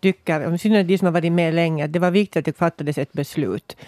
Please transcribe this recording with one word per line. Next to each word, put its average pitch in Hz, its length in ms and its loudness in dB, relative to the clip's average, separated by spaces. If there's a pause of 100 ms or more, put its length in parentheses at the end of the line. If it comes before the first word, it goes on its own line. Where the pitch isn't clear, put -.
tycker, 160 540 0
i 175 40 -2
synnerhet 208 300 2
de 190 100 2
som 190 80 0
har 170 60 2
varit 170 200 0
med 170 220 2
länge, 160 300 0
att 151 80 -6
det 175 60 0
var 180 120 0
viktigt 190 300 0
att 139 40 -2
det 151 140 -4
fattades 151 400 -2
ett 135 140 -6
beslut. 135 640 -6 (120)